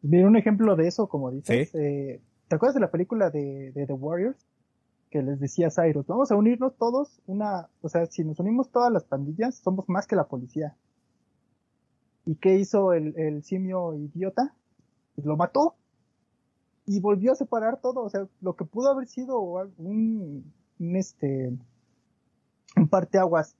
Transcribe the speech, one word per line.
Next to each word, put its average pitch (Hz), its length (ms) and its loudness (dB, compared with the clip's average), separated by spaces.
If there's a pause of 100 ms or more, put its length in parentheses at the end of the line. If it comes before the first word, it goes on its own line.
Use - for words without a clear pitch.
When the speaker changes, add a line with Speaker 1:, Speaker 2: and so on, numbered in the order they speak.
Speaker 1:
Mira, 175 260 6
un 220 100 10
ejemplo 214 380 4
de 160 120 4
eso, 190 200 -2
como 135 220 -6
dices, 131 420 -2
Speaker 2:
Sí. 170 60 -8
Speaker 1:
eh, 143 440 -4 (260)
¿te 165 80 0
acuerdas 247 180 2
de 254 80 2
la 180 80 0
película 185 400 0
de, 139 440 -6
de 143 120 -4
The 139 80 -6
Warriors? 170 440 -4 (760)
Que 151 120 0
les 139 160 -2
decía 147 320 0
Cyrus, 151 360 2
"Vamos 240 240 0
a 208 40 4
unirnos 240 420 4
todos, 247 500 -2
una, 196 400 -4 (140)
o 156 80 -6
sea, 170 160 2
si 165 180 -6
nos 156 160 -6
unimos 226 320 0
todas 240 200 4
las 196 120 0
pandillas, 156 600 -4
somos 190 260 -2
más 190 180 -2
que - 80 0
la 165 120 0
policía". 143 480 -8 (1500)
¿Y 160 100 -2
qué 190 240 4
hizo 196 340 2
el, 156 240 -2
el 151 260 -4
simio 185 520 -4
idiota? 185 580 -4 (640)
Pues 143 100 -8
lo 151 100 0
mató. 175 400 2 (1120)
Y 202 140 -2
volvió 208 320 2
a - 40 4
separar 233 460 -2
todo, 247 220 -4
o 208 60 -6
sea, 196 180 -6 (140)
lo 185 140 -4
que 175 100 -8
pudo 247 260 -2
haber 262 160 -2
sido 254 320 -6
un, 185 340 -8 (1040)
un, 170 160 -4
este, 135 560 -4 (1200)
un 170 120 6
parteaguas 175 720 2